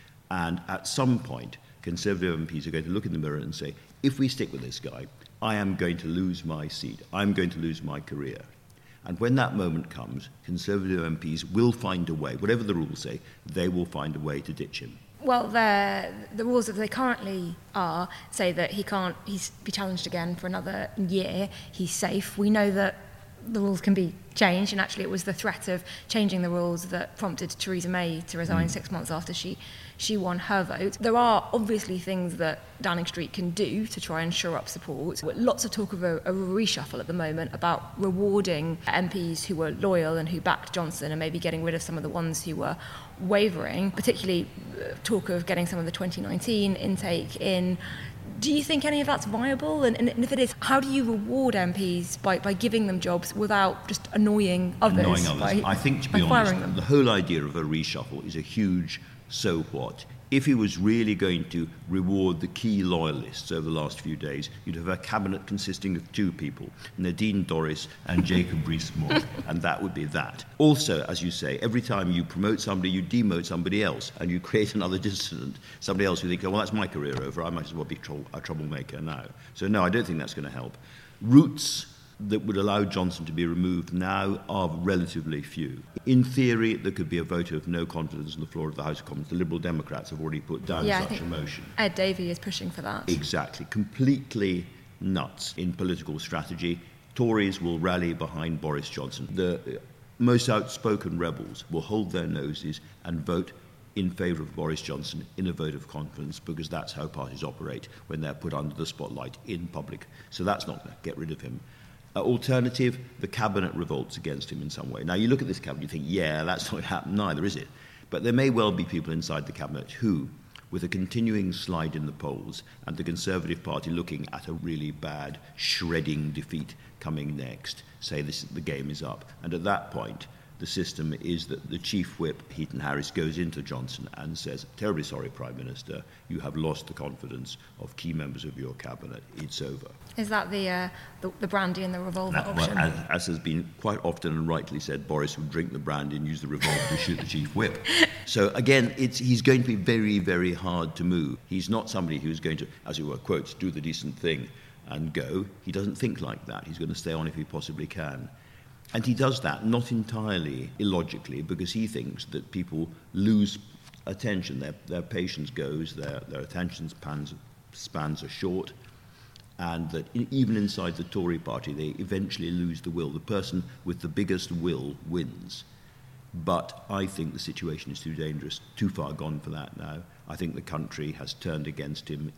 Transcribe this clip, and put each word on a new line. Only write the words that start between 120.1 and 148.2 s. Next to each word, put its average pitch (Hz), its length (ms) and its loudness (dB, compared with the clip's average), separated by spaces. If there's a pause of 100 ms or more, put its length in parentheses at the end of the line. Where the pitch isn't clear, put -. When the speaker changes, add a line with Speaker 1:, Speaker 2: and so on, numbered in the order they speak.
Speaker 1:
with 90 120 -4
a 90 40 -2
continuing 98 680 0
slide 82 420 -2
in 76 120 -4
the 71 40 -6
polls 65 520 -8 (240)
and 85 100 -6
the 90 60 -2
Conservative 85 580 -2
Party 80 300 -4
looking 82 420 -2
at - 140 -10
a 82 60 -6
really 80 360 -4
bad 73 480 -8 (180)
shredding 76 760 0
defeat 76 420 -6 (260)
coming 76 380 -4
next, - 460 -10 (160)
say, 73 240 -2
"This, 73 180 -4
the - 200 -10
game 71 280 -4
is 76 140 -6
up." 60 200 -8 (200)
And 85 100 -4
at 85 120 -2
that - 260 0
point, 55 340 -8 (320)
the - 80 -8
system 78 560 -2
is 82 260 -2
that - 220 -8
the 85 80 -4
chief 90 420 -2
whip, - 320 -4
Heaton 76 300 -6
Harris, 71 300 -2
goes 80 260 -2
into 78 240 -2
Johnson 65 540 -8
and 78 220 -8
says, 67 280 -8 (100)
"Terribly 98 280 0
sorry, 65 260 -6
Prime 64 260 -10
Minister, 65 480 -10 (240)
you 80 140 -4
have 71 160 -6
lost 78 300 -2
the 78 60 -12
confidence 65 640 -10 (240)
of - 160 -12
key 82 160 -6
members 73 320 -4
of 67 140 -10
your 65 160 -8
cabinet. 60 500 -12 (140)
It's 73 240 -8
over." 67 260 -8 (300)
Speaker 2:
Is 220 100 -2
that 202 240 -2
the, 196 180 -2
uh, 180 200 -2 (320)
the, 185 180 -4
the 202 80 -2
brandy 185 360 0
and 185 100 -2
the 180 80 -4
revolver 185 320 -2
Speaker 1:
That, - 200 0
well, 165 120 4
Speaker 2:
option? 202 120 2
Speaker 1:
as, 80 160 4 (160)
as 87 180 0
has 80 120 0
been 80 300 0 (100)
quite 107 240 0
often 82 300 0
and 80 160 0
rightly 76 320 -2
said, 71 260 -4
Boris 73 300 0
would 76 120 -4
drink 82 220 -2
the 71 80 -6
brandy 71 380 -2
and 76 100 -2
use 76 140 -2
the 73 60 -6
revolver 73 300 0 (120)
to 78 80 0
shoot 80 220 0
the - 60 -4
chief 76 300 -2
whip. - 320 0
Speaker 2:
<laughs> - 220 6 (160)